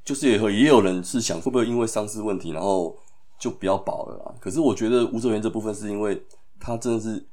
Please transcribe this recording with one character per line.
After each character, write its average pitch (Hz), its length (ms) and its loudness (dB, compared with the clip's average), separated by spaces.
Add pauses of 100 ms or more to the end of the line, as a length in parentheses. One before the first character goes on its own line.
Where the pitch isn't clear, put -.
就 143 120 -4
是 143 120 0
也 110 100 6
有， 107 120 2
也 110 180 6
有 127 140 10
人 92 220 2
是 120 160 -2
想 95 200 -2
会 127 120 -2
不 123 60 2
会 117 80 4
因 117 120 0
为 117 80 2
伤 107 220 -2
势 104 140 -8
问 104 160 -2
题， 82 140 -8
然 78 100 -6
后 95 340 0 (420)
就 120 120 -6
不 - 160 -8
要 95 120 2
保 - 280 -6
了 - 200 -12
啦。 - 140 -14
可 98 100 -10
是 151 100 -2
我 135 140 4
觉 110 160 -2
得 120 180 4
吴 113 120 -4
哲 120 100 0
源 107 120 0
这 110 80 0
部 107 100 -4
分 107 140 -4
是 104 160 -8
因 104 120 -4
为 104 220 -2 (360)
他 117 180 -6
真 117 160 0
的 113 60 0
是， 110 340 -4